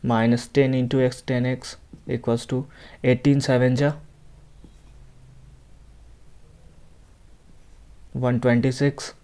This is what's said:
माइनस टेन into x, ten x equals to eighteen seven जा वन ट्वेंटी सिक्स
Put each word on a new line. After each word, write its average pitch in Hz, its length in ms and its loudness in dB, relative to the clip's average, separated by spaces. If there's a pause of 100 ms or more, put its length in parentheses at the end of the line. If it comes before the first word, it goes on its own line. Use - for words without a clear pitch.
माइनस 117 480 0
टेन 135 200 2
into 131 340 0
x, - 220 -8
ten 123 180 -2
x - 280 -8 (400)
equals 117 360 -4
to 131 100 -4 (420)
eighteen 135 420 2
seven 127 300 2
जा 143 160 0 (4000)
वन 123 220 2
ट्वेंटी 120 340 2
सिक्स - 520 -2